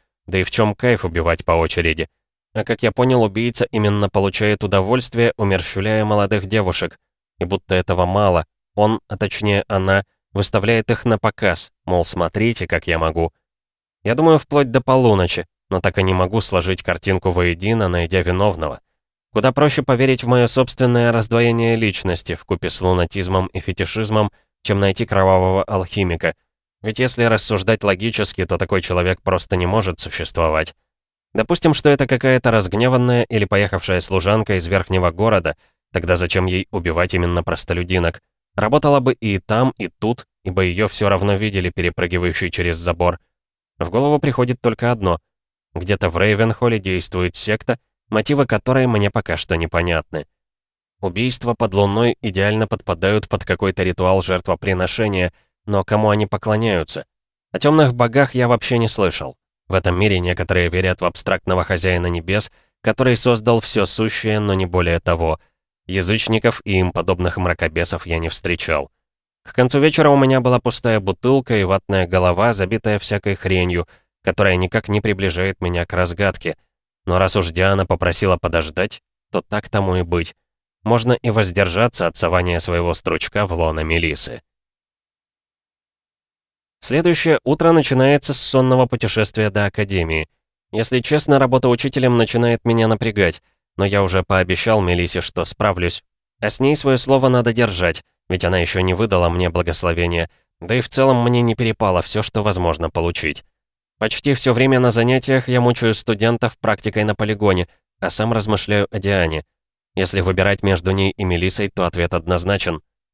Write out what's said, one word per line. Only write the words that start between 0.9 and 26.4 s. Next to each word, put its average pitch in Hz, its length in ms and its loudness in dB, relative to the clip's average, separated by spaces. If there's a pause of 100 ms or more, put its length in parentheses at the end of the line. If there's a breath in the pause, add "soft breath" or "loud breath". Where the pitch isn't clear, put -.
убивать 85 400 -2
по 87 80 0
очереди? 82 560 0 (460)
А 110 100 -4
как - 180 -4
я 113 100 2
понял, 127 300 2
убийца 113 480 0
именно 104 400 0
получает 104 520 0
удовольствие, 113 760 0
умерщвляя 101 640 0
молодых 104 420 0
девушек. 95 520 -2 (400)
И 87 60 -4
будто 95 300 -2
этого 90 300 0
мало, 92 400 2 (300)
он, 107 340 2
а 101 80 -6
точнее 101 520 -2
она, 98 360 0 (280)
выставляет 107 580 0
их - 160 -4
на 110 120 2
показ, - 540 -2 (140)
мол, 87 180 0
смотрите, 95 640 -2
как 82 200 -4
я 82 120 0
могу. 82 340 -2 (720)
Я 110 100 -2
думаю, 156 240 4
вплоть 143 320 0
до 127 120 2
полуночи, 104 640 2 (240)
но 95 100 0
так 90 180 -2
и 95 40 2
не 95 100 2
могу 92 280 0
сложить 90 420 0
картинку 92 480 -2
воедино, 90 580 0
найдя 87 320 0
виновного. 90 600 -2 (520)
Куда 117 200 2
проще 151 300 2
поверить 131 420 0
в 120 40 -2
мое 123 180 4
собственное 120 640 2
раздвоение 117 640 2
личности 98 600 -2
вкупе - 340 -4
с - 140 -2
лунатизмом 92 640 0
и 92 140 -8
фетишизмом, 104 720 -2 (320)
чем 101 160 -2
найти 98 280 0
кровавого 95 580 2
алхимика. 90 680 -2 (480)